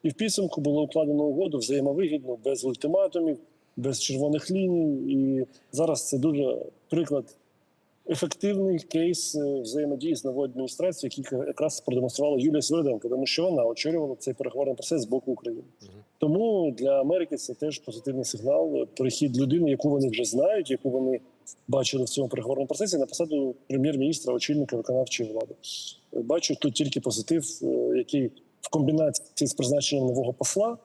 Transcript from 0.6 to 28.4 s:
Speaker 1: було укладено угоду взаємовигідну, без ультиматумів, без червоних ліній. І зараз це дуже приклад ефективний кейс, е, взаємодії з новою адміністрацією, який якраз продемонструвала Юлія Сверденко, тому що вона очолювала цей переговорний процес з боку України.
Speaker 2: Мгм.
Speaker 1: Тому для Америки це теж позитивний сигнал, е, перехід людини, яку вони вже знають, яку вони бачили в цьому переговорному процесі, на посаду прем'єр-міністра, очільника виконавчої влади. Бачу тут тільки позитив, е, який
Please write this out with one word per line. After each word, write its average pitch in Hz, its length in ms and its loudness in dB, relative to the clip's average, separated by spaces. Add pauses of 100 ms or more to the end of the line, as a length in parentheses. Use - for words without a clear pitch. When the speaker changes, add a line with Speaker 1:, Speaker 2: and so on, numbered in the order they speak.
Speaker 1:
було 147 220 2
укладено 147 400 2
угоду 151 340 0
взаємовигідну, 139 880 0
без 131 200 0
ультиматумів, 160 720 0 (400)
без 127 240 -2
червоних 147 500 0
ліній. 160 640 2
І 135 320 2 (260)
зараз 156 380 0
це 139 80 -2
дуже 135 400 2 (320)
приклад 143 360 0 (840)
ефективний 190 680 0
кейс, 165 560 0
е, 139 260 0
взаємодії 143 540 -2
з - 100 -10
новою 131 240 -2
адміністрацією, 131 680 -4
який 135 300 -4
якраз 147 340 -2
продемонструвала 127 580 0
Юлія 147 220 4
Сверденко, 139 480 0
тому 131 160 0
що 160 180 0
вона 156 220 4
очолювала 143 540 0
цей 131 140 -4
переговорний 131 420 -2
процес 160 260 -2
з 110 40 -2
боку 127 260 0
України. 117 300 -6 (200)
Speaker 2:
Мгм. 101 100 -20 (260)
Speaker 1:
Тому 180 600 2
для 139 240 4
Америки 156 360 0
це - 160 -8
теж 151 260 -4
позитивний 127 460 -6
сигнал, 143 520 0
е, 127 80 0 (120)
перехід 131 400 0
людини, 143 340 4
яку 135 180 2
вони 135 200 2
вже 113 160 -2
знають, 139 460 2
яку 131 180 -2
вони 131 300 0 (480)
бачили 131 360 2
в 120 60 -2
цьому 139 180 -2
переговорному 131 400 -2
процесі, 180 300 -2
на 135 80 2
посаду 143 500 -2 (120)
прем'єр-міністра, 135 680 2
очільника 135 440 0
виконавчої 123 540 0
влади. 113 240 -6 (580)
Бачу 135 420 0
тут 143 180 -2
тільки 139 260 0
позитив, 131 440 0 (200)
е, 123 340 0
який 127 300 0 (340)